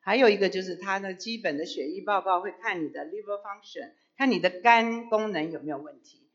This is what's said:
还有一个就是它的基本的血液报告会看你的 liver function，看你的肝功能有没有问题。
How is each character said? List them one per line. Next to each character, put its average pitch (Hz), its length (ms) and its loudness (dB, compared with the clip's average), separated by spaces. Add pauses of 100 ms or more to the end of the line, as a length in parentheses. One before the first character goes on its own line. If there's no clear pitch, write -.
还 202 160 2
有 262 120 8
一 208 80 6
个 196 120 4
就 185 140 -2
是 185 120 -6
它 190 240 -4
的 196 160 -6
基 226 240 -10
本 165 180 -2
的 156 80 -4
血 160 220 -8
液 185 160 -8
报 202 200 0
告 185 180 2
会 196 100 -6
看 185 340 -6
你 143 40 -6
的 147 180 -8
liver 202 340 -8
function， 190 520 -14 (240)
看 269 160 2
你 175 80 2
的 180 100 4
肝 233 580 4
功 214 220 0
能 160 220 -4
有 143 80 -10
没 147 100 -8
有 139 80 -6
问 143 240 -16
题。 - 320 -20